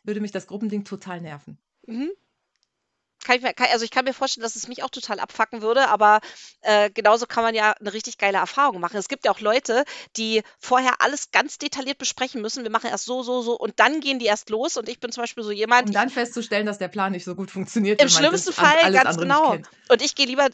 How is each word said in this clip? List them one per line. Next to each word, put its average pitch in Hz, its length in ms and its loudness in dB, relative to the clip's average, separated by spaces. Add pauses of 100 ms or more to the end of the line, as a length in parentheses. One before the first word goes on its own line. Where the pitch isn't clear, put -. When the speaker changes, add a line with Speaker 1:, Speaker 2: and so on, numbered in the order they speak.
Speaker 1:
würde 208 160 -6
mich 208 120 -6
das 185 140 -8
Gruppending 208 380 -6
total 190 360 -12
nerven. 151 380 -16 (300)
Speaker 2:
Mhm. 254 220 -6 (1120)
Kann 247 120 2
ich 247 60 -2
mir, 240 120 -2
kann, 247 180 0
also, 233 140 0
ich - 40 -8
kann 254 140 0
mir 262 80 -2
vorstellen, 262 300 -4
dass 226 120 -6
es 233 140 -12
mich 247 140 -12
auch 262 80 -6
total 226 280 -8
abfacken 220 440 -4
würde, 233 260 4
aber, 208 320 6 (400)
äh, 208 300 4
genauso 220 360 2
kann - 160 -2
man 226 120 0
ja 214 180 2
eine 202 220 -6
richtig 220 240 -10
geile 196 180 2
Erfahrung 226 440 0
machen. 175 180 -4
Es 190 100 -8
gibt 277 160 -8
ja 226 60 4
auch 190 100 -2
Leute, 226 440 0 (340)
die 220 240 0 (160)
vorher 254 420 2
alles 277 300 -2
ganz - 260 0
detailliert 269 400 -6
besprechen 254 460 -6
müssen. 233 220 -8
Wir 214 60 -8
machen 226 200 -2
erst - 160 -8
so, 247 160 -4
so, 247 180 -4
so 233 160 -4
und - 240 -2
dann 277 200 4
gehen 269 180 -4
die 233 80 -4
erst 208 240 -2
los 240 260 -4
und 240 140 -8
ich 247 100 -12
bin 240 100 -10
zum 240 120 -8
Beispiel 233 200 -8
so 208 100 -6
jemand, 220 360 2
Speaker 1:
Um - 20 -2
Speaker 2:
ich 196 60 0
Speaker 1:
dann 240 140 2
festzustellen, 233 560 -4
dass 208 120 -6
der 185 100 -6
Plan 196 240 -4
nicht 180 120 -8
so 180 100 -8
gut 185 160 -10
funktioniert, 202 500 0
Speaker 2:
Im 277 80 6
Speaker 1:
wenn - 40 6
man 311 160 6
Speaker 2:
schlimmsten 359 240 -2
Speaker 1:
das - 60 -6
an-, 285 140 6
Speaker 2:
Fall, 311 80 4
Speaker 1:
alles 254 240 6
Speaker 2:
ganz - 0 -
Speaker 1:
andere - 220 -2
nicht 285 160 4
Speaker 2:
genau. - 20 4
Speaker 1:
kennt. 196 260 -2 (180)
Speaker 2:
Und 233 140 4
ich - 120 -4
gehe 277 120 0
lieber 269 280 2